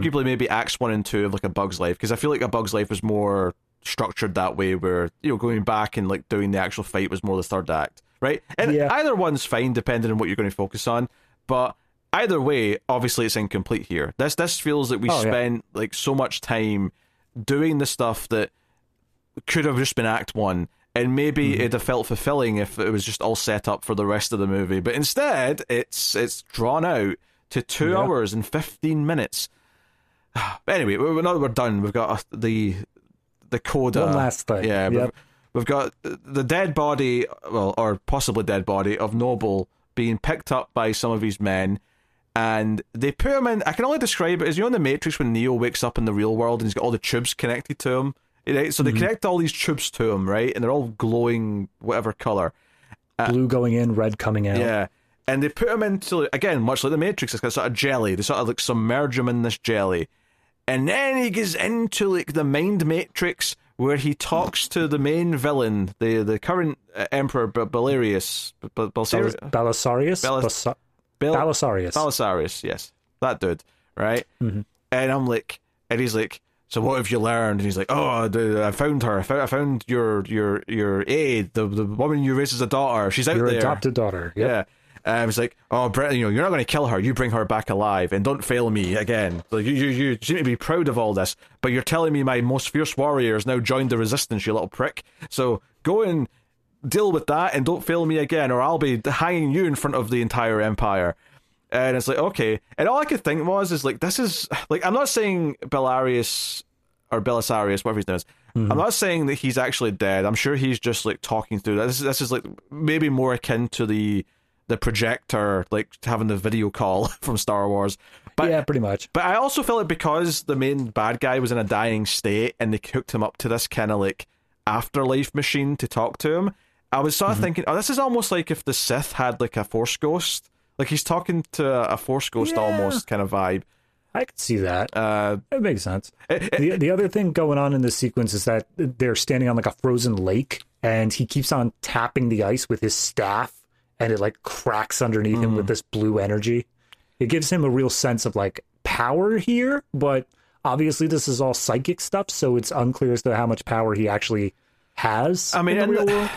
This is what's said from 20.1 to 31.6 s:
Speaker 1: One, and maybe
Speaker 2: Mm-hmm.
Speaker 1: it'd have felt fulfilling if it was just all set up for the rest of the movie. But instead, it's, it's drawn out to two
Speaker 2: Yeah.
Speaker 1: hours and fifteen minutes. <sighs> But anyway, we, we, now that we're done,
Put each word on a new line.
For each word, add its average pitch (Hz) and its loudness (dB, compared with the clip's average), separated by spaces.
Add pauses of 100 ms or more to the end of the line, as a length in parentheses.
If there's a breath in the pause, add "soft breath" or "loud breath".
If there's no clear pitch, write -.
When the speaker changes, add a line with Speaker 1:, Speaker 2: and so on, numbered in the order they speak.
Speaker 1:
One, 92 -2 (260)
and 123 2
maybe 143 2
Speaker 2:
Mm-hmm. - 0
Speaker 1:
it'd 120 0
have 117 -2
felt 123 0
fulfilling 120 0
if 101 -4
it 107 0
was 104 0
just 113 -6
all 113 0
set 107 -2
up 101 -4
for 113 -2
the 101 0
rest 104 0
of 107 0
the 98 2
movie. 95 0
But 117 -2
instead, 143 0
it's, - -2
it's - -2
drawn 131 -2
out 117 0 (340)
to 127 -2
two - -2
Speaker 2:
Yeah. 185 2
Speaker 1:
hours 135 0
and 110 -2
fifteen 156 -2
minutes. 151 -2 (840 loud breath)
<sighs> - -
But - -4
anyway, 107 0
we, 147 0
we, 160 0
now 175 2
that 170 0
we're 139 0
done, 113 0